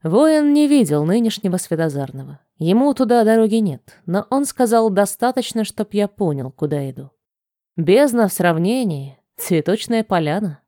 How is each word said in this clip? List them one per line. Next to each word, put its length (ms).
Воин 500
не 140
видел 380
нынешнего 520
светозарного. 800
Ему 360
туда 280
дороги 320
нет, 520
но 240
он 140
сказал 440
достаточно, 720
чтоб 300
я 140
понял, 440
куда 380
иду. 220
Бездна 520
в 60
сравнении — 840
цветочная 680
поляна. 640